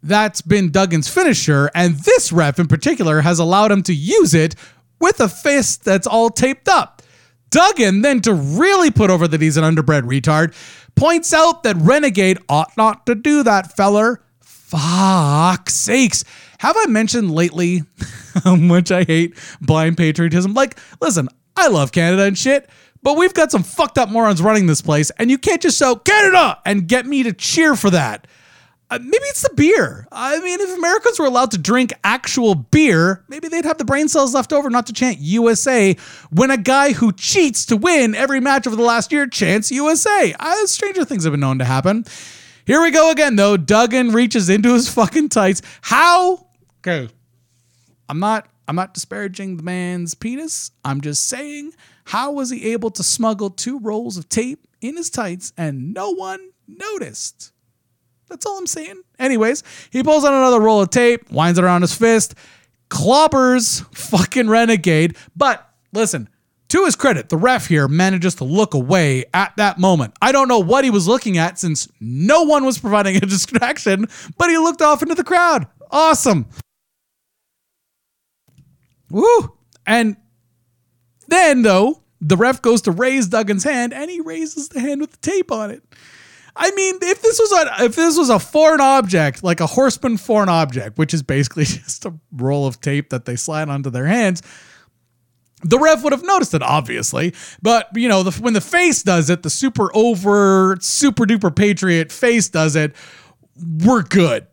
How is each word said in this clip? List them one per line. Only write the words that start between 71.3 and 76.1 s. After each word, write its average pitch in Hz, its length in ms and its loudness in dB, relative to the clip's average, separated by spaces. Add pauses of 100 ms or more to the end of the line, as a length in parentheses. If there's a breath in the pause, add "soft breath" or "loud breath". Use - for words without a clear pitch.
at 170 200 -2
since 156 280 -6 (140)
no 165 420 0
one 294 220 2
was 262 140 -2
providing 196 380 0
a 190 40 4
<laughs> - 0 -
distraction, 208 840 -2 (300 loud breath)
but 339 140 0
he 330 80 2
looked 320 240 0
off 302 200 2
into 320 120 -4
the 311 100 -4
crowd. 339 420 0 (240)
Awesome. 269 560 2 (2750 loud breath)